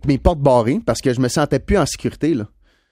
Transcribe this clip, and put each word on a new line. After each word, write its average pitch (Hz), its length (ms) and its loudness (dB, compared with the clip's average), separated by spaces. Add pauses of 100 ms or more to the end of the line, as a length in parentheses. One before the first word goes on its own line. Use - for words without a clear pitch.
mes 139 120 2
portes 170 220 0
barrées 131 440 2
parce 117 160 -2
que 131 120 0
je 120 80 -2
me 127 80 2
sentais 147 300 0
plus 202 200 0
en 143 80 2
sécurité, - 480 -4
là. 104 140 -6 (440)